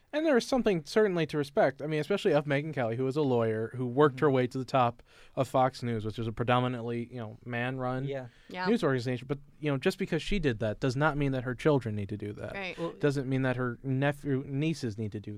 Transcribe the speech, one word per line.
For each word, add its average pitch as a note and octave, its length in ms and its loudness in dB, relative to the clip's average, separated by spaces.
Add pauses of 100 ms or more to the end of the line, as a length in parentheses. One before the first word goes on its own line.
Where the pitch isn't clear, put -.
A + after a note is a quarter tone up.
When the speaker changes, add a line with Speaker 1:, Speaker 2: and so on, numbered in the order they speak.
(100)
Speaker 1:
And D#4 140 -2
there D4 140 4
is A#3 80 0
something G#3+ 400 2
certainly F#3 400 2
to D3+ 120 -6
respect. C#3+ 440 2
I C#3+ 40 -4
mean, D#3 140 0
especially F#3+ 320 2
of C#3+ 140 4
Megyn D3 260 0
Kelly, A#2 240 0
who C3 100 0
is C3+ 100 -2
a D#3 60 2
lawyer, A2+ 540 2
who B2+ 100 -2
worked C3 340 4
her D#3 80 6
Speaker 2:
Mm-hmm. C3+ 80 6
Speaker 1:
way B2+ 120 4
to C3 100 -6
the B2+ 60 -4
top B2 380 2 (340)
of C3 100 2
Fox C3 360 2
News, A2+ 240 -2
which G#2+ 120 -6
is A2+ 80 -4
a A#2 60 -2
predominantly, A#2+ 800 0
you B2+ 60 -10
know, A2 260 -12
man-run B2+ 600 -4
Speaker 2:
Yeah. C3+ 200 -6 (220)
Speaker 3:
Yeah. F#3 180 -6
Speaker 1:
news A3 160 2
organization. B2+ 460 -2
But, C#3+ 100 -4 (220)
you D3+ 100 -2
know, C#3 60 0
just F#3+ 220 -2
because F3+ 240 -2
she G#3 160 0
did C3 220 0
that G#2+ 200 -2
does C3 160 -2
not D3 220 0
mean C#3 140 0
that B2+ 120 -4
her B2+ 100 -6
children B2+ 400 2
need G2+ 140 -6
to G#2 80 -6
do G#2 160 -8
that. - 220 -10
Speaker 3:
Right. F#3+ 240 -8
Speaker 2:
Well, E3+ 200 -6
Speaker 1:
Doesn't C#3 300 0
mean C3 140 0
that B2+ 140 0
her B2 260 -2
nephew, C#3 640 0
nieces C#3 520 -2
need G#2+ 140 -4
to G#2+ 80 -8
do G#2 180 -10